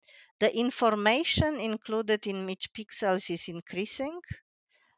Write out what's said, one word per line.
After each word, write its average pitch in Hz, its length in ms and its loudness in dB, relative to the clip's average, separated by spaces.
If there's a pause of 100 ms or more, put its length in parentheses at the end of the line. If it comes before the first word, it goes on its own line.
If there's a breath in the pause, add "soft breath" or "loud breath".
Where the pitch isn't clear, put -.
(400 soft breath)
the - 160 4
information 240 1040 2
included 220 680 -2
in 190 220 -4
each - 240 -8
pixels 196 580 0
is 170 180 -4
increasing. 220 720 -6 (760)